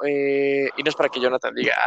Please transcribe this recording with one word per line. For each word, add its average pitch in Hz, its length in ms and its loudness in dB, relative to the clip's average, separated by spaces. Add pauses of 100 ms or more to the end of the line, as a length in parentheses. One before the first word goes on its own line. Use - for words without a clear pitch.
eh, 139 720 0
y 143 80 -6
no 151 40 2
es 151 60 -2
para 147 140 0
que 131 120 -4
Jonathan 127 360 0
diga, 123 180 0 (120)